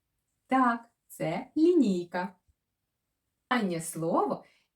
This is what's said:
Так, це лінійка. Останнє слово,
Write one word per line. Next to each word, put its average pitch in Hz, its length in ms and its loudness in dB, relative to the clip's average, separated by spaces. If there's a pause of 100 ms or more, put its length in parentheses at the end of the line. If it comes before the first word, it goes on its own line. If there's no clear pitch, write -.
(480)
Так, 247 420 0 (180)
це - 500 -8
лінійка. 202 800 2 (1080)
Останнє 190 380 -2
слово, 196 640 -4 (300)